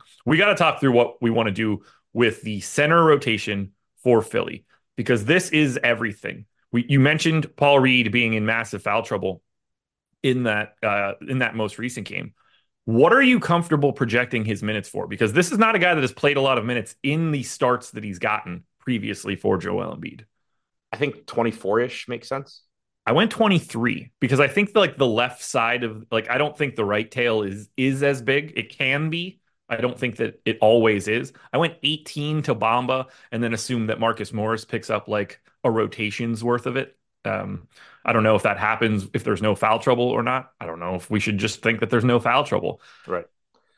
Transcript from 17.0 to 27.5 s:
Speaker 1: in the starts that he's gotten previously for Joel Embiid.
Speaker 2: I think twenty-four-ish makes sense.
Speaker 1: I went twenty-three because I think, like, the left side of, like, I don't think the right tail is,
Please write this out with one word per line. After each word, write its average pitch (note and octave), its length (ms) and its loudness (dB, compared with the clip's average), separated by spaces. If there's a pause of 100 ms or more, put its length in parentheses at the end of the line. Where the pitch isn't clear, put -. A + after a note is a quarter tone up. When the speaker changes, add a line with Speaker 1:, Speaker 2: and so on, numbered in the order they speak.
Speaker 1:
in D#3 280 0
the C#3+ 120 -2
starts B2 480 -2
that G#2+ 120 -12
he's G2 160 -10
gotten G#2 440 -4 (160)
previously G#2 560 -6
for G2+ 240 0
Joel F#2 360 -6
Embiid. - 300 -16 (640)
Speaker 2:
I - 60 -10
think - 300 -4
twenty-four-ish A#2 800 -2
makes A#2+ 200 -10
sense. - 360 -10 (420)
Speaker 1:
I A2+ 80 2
went G#3+ 180 2
twenty-three E3+ 880 0
because C3 200 2
I C3+ 80 6
think, G3+ 280 0
like, F#3 220 2
the C3+ 100 2
left A#2+ 340 0
side A#2+ 420 -2
of, A2 280 -8
like, A2+ 180 -2
I B2 80 0
don't D3 180 0
think C#3 200 -4
the A2 100 0
right G#2+ 240 0
tail A#2 320 0
is, G2+ 340 -8